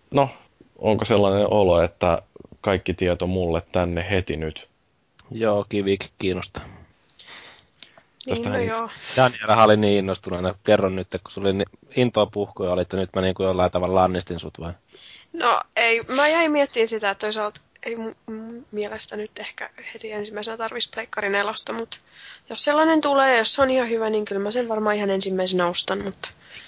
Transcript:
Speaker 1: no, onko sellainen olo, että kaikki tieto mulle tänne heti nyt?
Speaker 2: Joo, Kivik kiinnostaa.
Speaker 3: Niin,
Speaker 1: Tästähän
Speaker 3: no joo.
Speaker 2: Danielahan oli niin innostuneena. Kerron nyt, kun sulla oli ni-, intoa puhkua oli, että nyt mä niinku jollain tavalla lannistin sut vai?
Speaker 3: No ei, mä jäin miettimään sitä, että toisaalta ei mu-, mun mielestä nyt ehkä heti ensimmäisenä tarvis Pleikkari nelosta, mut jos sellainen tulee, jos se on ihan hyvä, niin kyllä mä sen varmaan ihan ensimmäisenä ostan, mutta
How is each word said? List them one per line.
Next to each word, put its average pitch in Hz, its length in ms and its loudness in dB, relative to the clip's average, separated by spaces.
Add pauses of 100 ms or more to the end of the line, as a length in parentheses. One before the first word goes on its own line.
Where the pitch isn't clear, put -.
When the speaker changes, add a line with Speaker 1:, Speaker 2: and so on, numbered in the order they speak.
(100)
Speaker 1:
no, 139 200 2 (480)
onko 107 260 2
sellainen 101 480 4
olo, 90 300 6
että 87 400 0 (380)
kaikki 92 340 0
tieto 87 320 0
mulle 90 340 0 (120)
tänne 87 380 0
heti 92 260 -2
nyt? 80 320 -8 (600)
Speaker 2:
Joo, 107 380 0
Kivik 98 320 0 (180)
kiinnostaa. 90 460 -4 (1600)
Speaker 3:
Niin, 254 100 -4
Speaker 1:
Tästähän 233 220 -4
Speaker 3:
no 240 60 -2
joo. 226 240 -6 (280)
Speaker 2:
Danielahan 113 480 4
oli 107 120 8
niin 101 220 4
innostuneena. 92 560 -4 (100)
Kerron 101 320 4
nyt, 92 140 -6
kun - 220 -10
sulla 98 160 -2
oli 98 100 2
ni-, 98 60 0 (320)
intoa 113 300 2
puhkua 101 460 -4
oli, 90 100 0
että 90 140 -4
nyt 95 180 -4
mä 95 80 0
niinku 92 200 0
jollain 92 280 2
tavalla 90 240 -2
lannistin 90 460 2
sut 82 200 -14
vai? 82 120 -10 (600)
Speaker 3:
No 240 280 0 (160)
ei, 233 260 2 (140)
mä 285 120 4
jäin 320 240 2
miettimään 277 360 0
sitä, 214 220 -2
että 196 160 -6
toisaalta 214 340 -6 (260)
ei 233 100 -6
mu-, 226 200 -10 (100)
mun 226 460 -14
mielestä 208 440 -2
nyt 214 220 -8
ehkä - 320 -12 (240)
heti 220 180 -12
ensimmäisenä 214 440 -8
tarvis 226 380 -6
Pleikkari 214 340 -6
nelosta, 202 440 -2
mut 226 280 -10 (500)
jos 226 140 0
sellainen 311 360 4
tulee, 269 380 4
jos 220 160 0
se 285 80 2
on 262 80 4
ihan 254 180 2
hyvä, 220 220 0
niin 214 140 0
kyllä 196 180 -4
mä 208 80 -2
sen 240 180 -2
varmaan 214 280 0
ihan 202 140 -2
ensimmäisenä 185 560 0
ostan, 190 380 -4
mutta - 240 -10 (400)